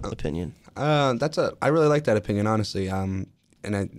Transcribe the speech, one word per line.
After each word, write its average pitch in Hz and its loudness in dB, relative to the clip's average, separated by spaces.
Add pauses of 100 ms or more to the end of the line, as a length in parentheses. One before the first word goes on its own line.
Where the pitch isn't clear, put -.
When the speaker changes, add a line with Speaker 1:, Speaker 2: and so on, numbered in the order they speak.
Speaker 1:
op-, - -6
opinion. 80 -6 (220)
Speaker 2:
uh, 143 2
that's 139 -2
a, - 0
I 123 2
really 151 4
like 147 4
that 107 4
opinion, 104 0
honestly. 104 0
Um, 95 -2 (360)
and 104 -2
I, 101 -2